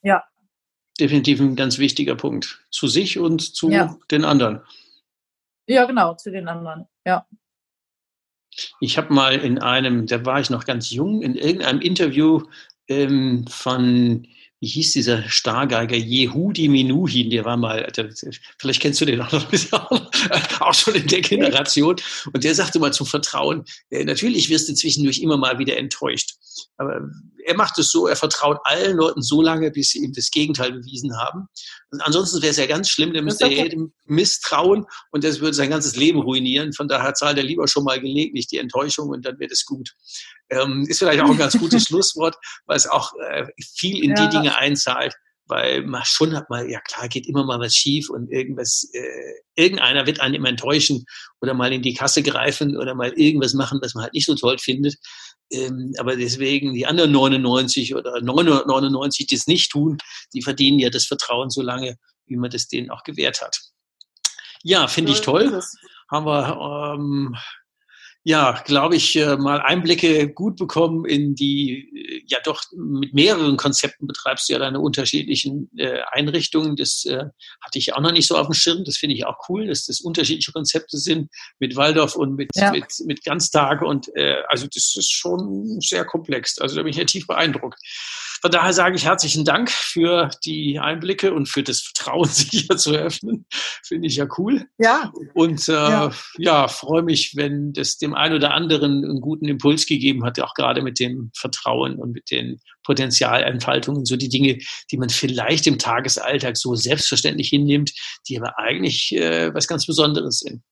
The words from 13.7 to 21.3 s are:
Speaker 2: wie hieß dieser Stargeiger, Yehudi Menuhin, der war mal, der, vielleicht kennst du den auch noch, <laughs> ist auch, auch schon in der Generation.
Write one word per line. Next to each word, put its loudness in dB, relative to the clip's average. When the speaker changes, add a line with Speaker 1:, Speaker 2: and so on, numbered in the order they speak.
Speaker 2:
wie -6
hieß 0
dieser 2
Stargeiger, 0
Yehudi 0
Menuhin, 2
der 0
war -2
mal, -2
der, -4
vielleicht -2
kennst 2
du 2
den 2
auch -6
noch, 0
<laughs> 0
ist 0
auch, -2
auch 4
schon 4
in 2
der 4
Generation. 2